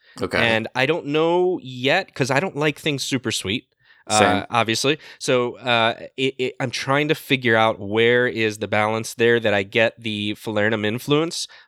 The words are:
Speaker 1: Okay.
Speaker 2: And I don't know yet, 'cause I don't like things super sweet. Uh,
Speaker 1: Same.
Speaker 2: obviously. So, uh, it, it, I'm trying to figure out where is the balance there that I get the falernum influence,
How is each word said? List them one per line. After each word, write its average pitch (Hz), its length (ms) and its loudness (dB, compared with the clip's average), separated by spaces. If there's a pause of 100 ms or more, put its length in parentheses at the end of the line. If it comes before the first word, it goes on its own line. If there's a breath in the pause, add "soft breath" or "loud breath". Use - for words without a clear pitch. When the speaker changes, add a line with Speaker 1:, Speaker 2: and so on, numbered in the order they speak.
(200 soft breath)
Speaker 1:
Okay. 95 180 -4
Speaker 2:
And 113 380 0
I 131 100 0
don't 151 200 -2
know 170 580 0
yet, 131 500 -2
'cause 127 160 -2
I 147 80 0
don't 175 160 -2
like 151 240 0
things 143 240 -2
super 117 300 -4
sweet. 98 320 -4 (440 soft breath)
Uh, 104 100 4
Speaker 1:
Same. 104 320 4
Speaker 2:
obviously. 117 480 0 (220 loud breath)
So, 123 380 0
uh, 117 360 2 (220)
it, 135 200 -2
it, 127 220 -4
I'm 127 140 -4
trying 139 340 -2
to 147 80 0
figure 123 400 0
out 113 240 4
where 113 480 2
is 110 320 -2
the 107 80 -6
balance 107 480 -2
there 117 240 4
that 110 160 0
I 101 80 2
get 113 340 0
the 107 380 -6
falernum 107 500 -2
influence, 143 640 -2 (220 loud breath)